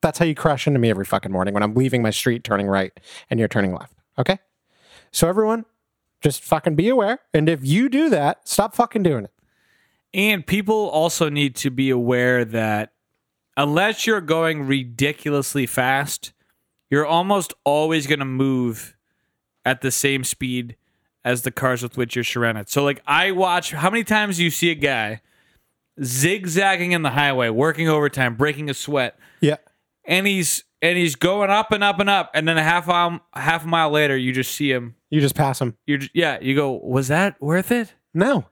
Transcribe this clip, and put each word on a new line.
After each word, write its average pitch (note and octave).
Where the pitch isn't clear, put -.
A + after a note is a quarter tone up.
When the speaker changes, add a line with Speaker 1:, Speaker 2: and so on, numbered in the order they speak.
Speaker 1:
That's D#3
how F3
you D#3
crash D3
into C#3
me A#2
every G2
fucking F#2+
morning F#2+
when G#2
I'm G#2
leaving B2+
my A2
street A#2+
turning G2+
right G2
and A#2+
you're A2
turning G2+
left. -
Okay? F#3
So -
everyone, G#3+
just D3
fucking D#3
be F3
aware. A#3+
And D#3
if C#3
you G#3
do D4
that, D#3+
stop G#3+
fucking A3+
doing C3
it. -
Speaker 2:
And G3
people G#3
also D#3
need C#3+
to C#3
be C3+
aware B2
that A2
unless E3
you're G#3+
going D#3+
ridiculously C#3
fast, C3+
you're D3
almost F3
always D3+
gonna C#3
move C3
at B2+
the C3+
same C3+
speed B2
as B2
the C3
cars B2+
with A#2+
which A#2+
you're B2
surrounded. A2+
So, C#3
like, C#3+
I E3+
watch, F3+
how D#3
many G#3+
times G#3
do F3
you E3+
see -
a D#3+
guy A#2
zigzagging F3+
in E3+
the C#3+
highway, C3+
working D3
overtime, C#3+
breaking D3
a C3+
sweat? C3+
Speaker 1:
Yeah. D3+
Speaker 2:
And F#3+
he's, F#3+
and F3
he's E3
going G3
up G#3+
and G#3
up G3+
and G3+
up, F#3+
and D#3
then E3
a D#3
half E3
mile, F3
half D3+
a D#3+
mile E3
later, D3
you B2+
just B2+
see C#3+
him. A#2+
Speaker 1:
You D3+
just C#3
pass C#3
him. A#2+
Speaker 2:
You're C#3+
ju-, C#3
yeah, D#3
you C3+
go, C#3+
"Was B2+
that F3
worth E3+
it?" A#3+
Speaker 1:
No. F#3+